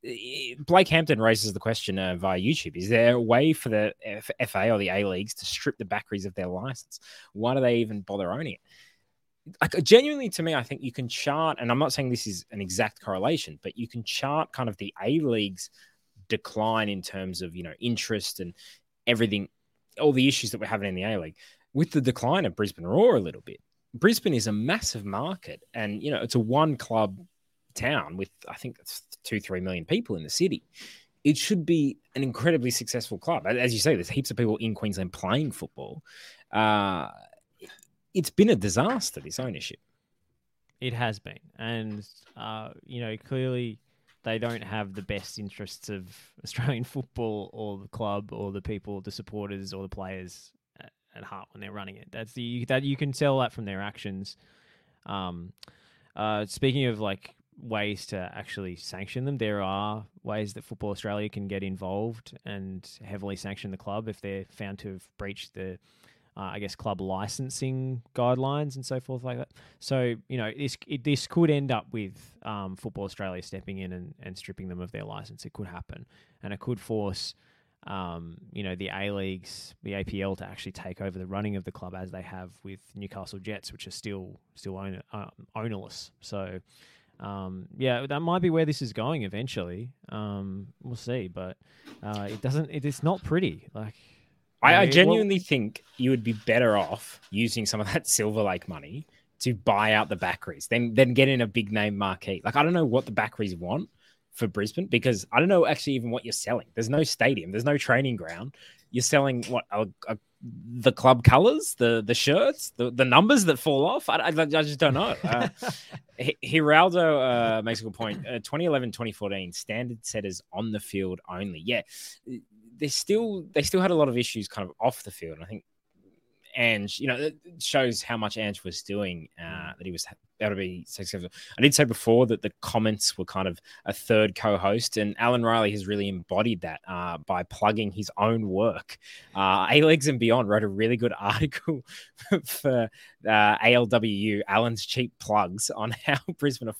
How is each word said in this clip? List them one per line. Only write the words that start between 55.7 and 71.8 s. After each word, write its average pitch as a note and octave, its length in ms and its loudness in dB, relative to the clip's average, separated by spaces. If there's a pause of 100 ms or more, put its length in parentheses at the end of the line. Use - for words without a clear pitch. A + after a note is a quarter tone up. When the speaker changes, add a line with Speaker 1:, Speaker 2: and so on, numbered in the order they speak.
Speaker 2:
uh, G#2+ 320 -2
speaking C3+ 400 0
of, A2 140 -2
like, G2 340 -6 (260)
ways G#2 460 -4
to F#2 280 -8
actually F#2+ 420 -10
sanction G2 480 -10
them, C#3 140 -4
there G#2 240 -2
are G2+ 420 -4 (180)
ways G#2+ 320 -6
that G#2+ 100 -14
Football G#2 260 -8
Australia G#2 380 -4
can G2+ 200 -8
get G2 140 -6
involved G2 800 -6
and F#2+ 440 -12 (160)
heavily G2 320 -10
sanction G2 340 -10
the F#2+ 60 -8
club G#2+ 320 -8
if G#2 120 -10
they're G2 300 -8
found G2 300 -12
to G2+ 120 -12
have F#2 240 -16
breached - 380 -12
the, F#2+ 240 -10 (580)
uh, G2 160 -8
I G#2 60 -10
guess, G2+ 180 -8
club G2 240 -4
licensing C3 1000 -6 (120)
guidelines C3 600 0
and C3+ 100 -12
so C3 160 -6
forth B2+ 220 -8
like B2 160 -8
that. - 100 -10 (320)
So, B2+ 360 0 (120)
you B2+ 80 -6
know, A2 180 -4
this, C#3 220 -6 (100)
it, C#3 160 -6
this C#3 240 0
could E3+ 240 4
end C#3 220 0
up A2 200 -2